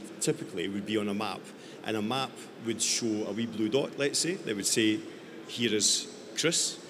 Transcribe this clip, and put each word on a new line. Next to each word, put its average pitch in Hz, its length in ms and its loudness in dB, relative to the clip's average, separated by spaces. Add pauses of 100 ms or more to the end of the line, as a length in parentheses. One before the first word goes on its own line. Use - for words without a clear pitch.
(200)
typically - 480 -2
would 101 200 -4
be 107 100 2
on 104 100 2
a 101 60 0
map, 101 280 -2 (420)
and 110 120 0
a 107 60 0
map 127 300 0 (340)
would 113 160 0
show 107 460 2
a 101 40 -2
wee 113 140 -2
blue 107 240 0
dot, 135 300 2
let's 139 180 2
say, 165 160 2
that 123 220 -2
would 98 100 -2
say, 107 340 6 (480)
"Here 117 280 2
is - 320 4 (280)
Chris," - 440 2 (100)